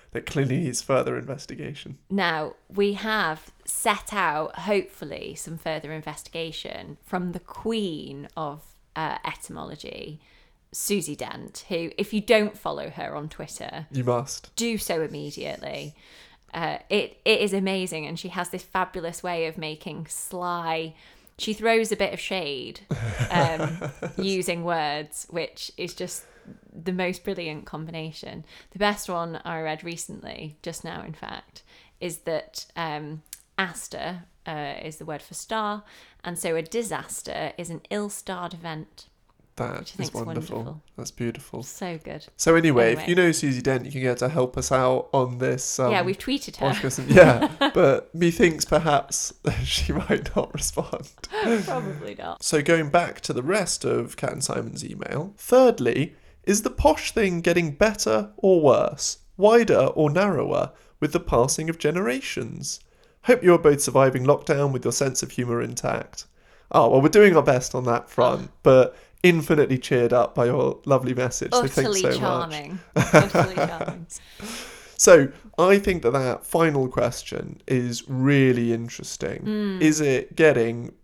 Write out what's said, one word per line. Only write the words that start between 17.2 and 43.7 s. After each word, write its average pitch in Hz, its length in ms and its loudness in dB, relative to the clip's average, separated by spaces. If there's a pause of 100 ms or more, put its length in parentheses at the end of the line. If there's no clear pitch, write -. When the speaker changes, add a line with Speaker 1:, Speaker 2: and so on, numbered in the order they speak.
Speaker 2:
it 220 160 2
is 208 120 0
amazing, 190 540 -4
and 165 120 -10
she 190 120 -12
has 180 200 -8
this 180 120 -10
fabulous 175 600 -6
way 170 240 -4
of 160 120 -10
making 156 480 -10
sly, 165 880 -6 (440)
she - 140 -4
throws 220 400 0
a 202 40 -2
bit 190 180 -2
of 117 60 -10
shade, 143 600 -8 (500)
um, 165 600 -2 (100)
Speaker 1:
<laughs> - 160 -10
Speaker 2:
using 185 480 -4
words, 151 640 -6
which - 460 -8
is 175 180 -10
just - 300 -10 (480)
the 170 200 -8
most 180 320 -4
brilliant 170 420 -8
combination. 160 800 -12 (260)
The - 80 -18
best 202 300 -2
one 170 360 -6
I 165 160 -8
read 160 240 -8
recently, - 800 -14
just 170 220 -12
now 165 200 -12
in 165 100 -14
fact, - 480 -18 (380)
is 170 180 -8
that, - 480 -8 (100)
um, 156 460 -8 (360)
aster, 175 640 -8 (220)
uh, 147 360 -8
is 156 140 -12
the - 80 -16
word 156 180 -10
for - 120 -20
star, 214 500 -6 (400)
and 170 140 -8
so 170 180 -2
a 165 60 -2
disaster 160 960 -8
is 170 120 -12
an 165 100 -10 (100)
ill-starred 196 640 -8
event, 165 520 -14 (500)
Speaker 1:
That 117 240 -8
Speaker 2:
which - 180 -16
I - 60 -8
Speaker 1:
is - 60 -8
Speaker 2:
think's - 40 -16
Speaker 1:
wonderful. 117 440 -8
Speaker 2:
wonderful. 127 240 -12 (140)
Speaker 1:
That's - 140 -12
beautiful. 120 540 -8
Speaker 2:
So 175 340 -10
good. 151 280 -14 (100)
Speaker 1:
So 165 180 4
anyway, 131 380 6
if 120 60 0
Speaker 2:
Anyway. - 100 -6
Speaker 1:
you 175 80 2
know 175 160 6
Susie 135 300 -2
Dent, 131 240 0